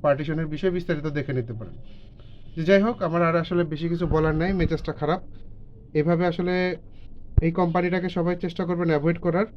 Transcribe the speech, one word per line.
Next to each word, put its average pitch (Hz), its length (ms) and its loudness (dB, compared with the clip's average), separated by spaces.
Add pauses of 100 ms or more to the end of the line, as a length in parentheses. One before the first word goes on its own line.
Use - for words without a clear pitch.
পার্টিশনের 151 500 0
বিষয়ে 175 240 0
বিস্তারিত 156 300 -2 (100)
দেখে 135 220 -4
নিতে 117 200 -6
পারেন। 95 160 -12 (800)
যে 160 140 -4
যাই 196 160 10
হোক, 233 100 0 (120)
আমার 170 220 2
আর 165 140 0
আসলে 175 200 0 (100)
বেশি 156 200 -4
কিছু 170 120 -2 (100)
বলার 156 260 4
নাই, 185 180 0
মেজাজটা 156 400 0
খারাপ। 160 220 2 (800)
এভাবে 170 320 4
আসলে 180 220 0 (920)
এই 165 140 4
কোম্পানিটাকে 175 580 2
সবাই 175 180 2 (100)
চেষ্টা 175 240 -4
করবেন 175 240 0
অ্যাভয়েড 160 320 2
করার। 180 300 2